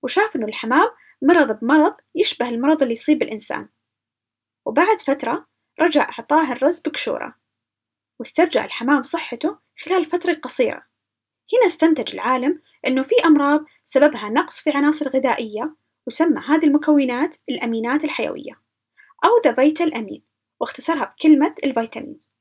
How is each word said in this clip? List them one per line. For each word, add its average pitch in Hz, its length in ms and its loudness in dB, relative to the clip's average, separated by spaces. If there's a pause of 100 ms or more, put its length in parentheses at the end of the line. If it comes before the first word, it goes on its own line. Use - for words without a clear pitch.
وشاف 403 320 -2
إنه 233 100 -4
الحمام 254 440 0 (320)
مرض 269 380 2
بمرض 302 340 2 (220)
يشبه 247 340 -2
المرض 277 320 0
اللي 233 120 0
يصيب 294 300 0
الإنسان، - 440 -8 (1000)
وبعد - 360 0
فترة 277 460 -4 (320)
رجع 302 220 2
أعطاه 294 500 0
الرز 311 280 0
بقشورة، - 560 -6 (840)
واسترجع 302 460 0
الحمام 254 380 -2
صحته - 540 -6 (280)
خلال 359 200 0
فترة 349 280 -2
قصيرة. - 500 -4 (680)
هنا 480 120 6
استنتج 320 480 0
العالم 254 480 -2 (260)
إنه 262 160 0
في 453 120 0 (100)
أمراض 294 400 4 (200)
سببها 262 440 2
نقص 294 320 -2
في - 80 0
عناصر 285 400 0
غذائية، 247 680 -4 (320)
وسمى 311 400 0
هذه 311 180 2
المكونات 285 720 2 (120)
الأمينات 240 540 -2
الحيوية - 580 -8 (640)
أو 453 260 4
the 226 40 -4
vital 311 380 0
amine، 208 280 -10 (380)
واختصرها 247 580 -6
بكلمة 311 460 4
الفيتامينز. 226 760 -6